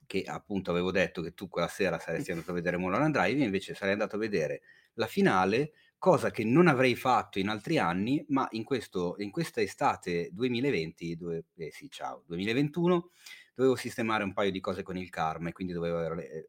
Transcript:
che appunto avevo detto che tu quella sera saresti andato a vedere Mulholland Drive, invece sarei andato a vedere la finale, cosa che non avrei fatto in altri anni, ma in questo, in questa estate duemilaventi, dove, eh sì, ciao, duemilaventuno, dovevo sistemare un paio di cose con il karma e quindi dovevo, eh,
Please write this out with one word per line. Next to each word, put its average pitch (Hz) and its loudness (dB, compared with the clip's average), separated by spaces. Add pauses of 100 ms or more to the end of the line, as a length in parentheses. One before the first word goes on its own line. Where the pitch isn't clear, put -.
(100)
che 95 -2
appunto 92 -4
avevo 90 2
detto 90 0
che 85 -8
tu 98 -12
quella 85 -2
sera 87 0
saresti 82 -4
andato 85 -6
a 87 -4
vedere 87 0
Mulholland 107 0
Drive, 120 2
invece 95 -2
sarei 98 -2
andato 101 -2
a - -2
vedere 87 -2 (320)
la 110 -2
finale, 120 4 (280)
cosa 117 4
che 117 -4
non 135 6
avrei 127 6
fatto 113 2
in 95 0
altri 120 -2
anni, 98 0
ma - 2
in 110 -4
questo, 92 -2
in 101 -6
questa 160 -4
estate 95 -2
duemilaventi, 101 -2
dove, 82 -6 (100)
eh 78 -10
sì, 92 -18
ciao, - -12
duemilaventuno, 147 0 (440)
dovevo 127 4
sistemare 110 -2
un 95 -2
paio 101 2
di 92 -4
cose 92 -4
con 90 -8
il 90 -8
karma 82 -2
e - -16
quindi 90 -6
dovevo, 85 -2
eh, 78 -10